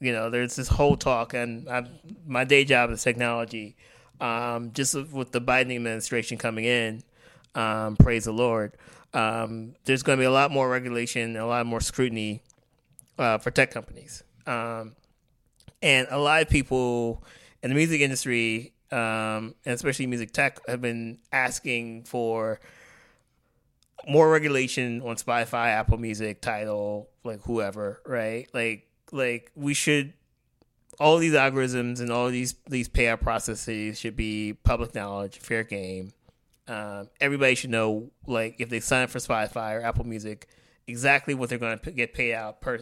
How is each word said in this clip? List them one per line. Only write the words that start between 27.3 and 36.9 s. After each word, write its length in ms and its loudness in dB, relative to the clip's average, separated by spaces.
whoever, 640 -4
right? 480 -4
Like, 340 -4
like, 420 -4
we 200 -2
should, 380 2
all 200 8
these 160 4
algorithms 680 2
and 100 -4
all 200 2
these, 240 -2
these 200 -2
payout 320 2
processes 800 -4
should 180 -8
be 380 -4
public 300 2
knowledge, 440 -8
fair 260 -2
game. 480 -10
Um, 420 -10